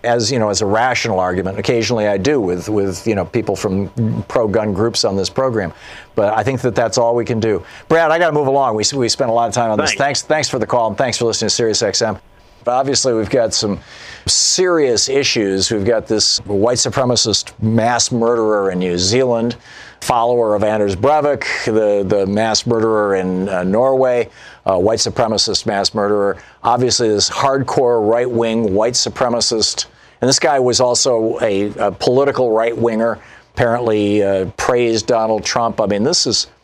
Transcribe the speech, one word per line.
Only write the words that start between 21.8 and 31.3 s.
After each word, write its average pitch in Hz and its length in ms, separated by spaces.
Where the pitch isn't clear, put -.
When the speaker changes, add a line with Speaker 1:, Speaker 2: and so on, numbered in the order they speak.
Speaker 1:
the 98 220
mass 107 400
murderer 110 500
in, 92 320
uh, 92 140
Norway, 123 680
uh, 95 120
white 110 200
supremacist 110 640
mass 101 300
murderer. 101 420
Obviously, 120 460
this 104 220
hardcore 127 760
right-wing 113 680
white 113 200
supremacist. 117 920
And 127 80
this 135 100
guy 147 200
was 123 220
also 117 600